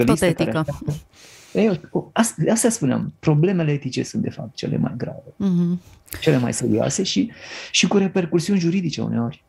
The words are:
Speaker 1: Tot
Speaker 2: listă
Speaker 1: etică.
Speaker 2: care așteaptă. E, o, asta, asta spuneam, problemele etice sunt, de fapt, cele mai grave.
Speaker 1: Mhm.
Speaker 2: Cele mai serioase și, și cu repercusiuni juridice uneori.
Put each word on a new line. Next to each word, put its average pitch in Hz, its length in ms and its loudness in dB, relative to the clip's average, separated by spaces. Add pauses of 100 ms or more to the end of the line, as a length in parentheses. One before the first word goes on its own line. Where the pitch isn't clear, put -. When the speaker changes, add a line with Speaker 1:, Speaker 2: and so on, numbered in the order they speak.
Speaker 1:
Tot 240 60 4
Speaker 2:
listă 175 160 2
Speaker 1:
etică. 170 260 2
Speaker 2:
care 165 60 -2
așteaptă. 147 360 -4 (600)
E, 190 260 2 (120)
o, - 120 -2 (100)
asta, 226 380 0
asta 226 180 2
spuneam, 120 500 0
problemele 160 520 2
etice 135 320 -4
sunt, - 200 -4
de 127 60 -2
fapt, - 260 -12
cele - 220 -4
mai - 200 0
grave. - 260 -8 (120)
Speaker 1:
Mhm. 175 440 0 (420)
Speaker 2:
Cele 147 160 4
mai 117 160 0
serioase 120 500 0
și, - 280 0 (400)
și - 160 2
cu 202 100 2
repercusiuni 190 640 2
juridice 170 420 0
uneori. 113 480 -4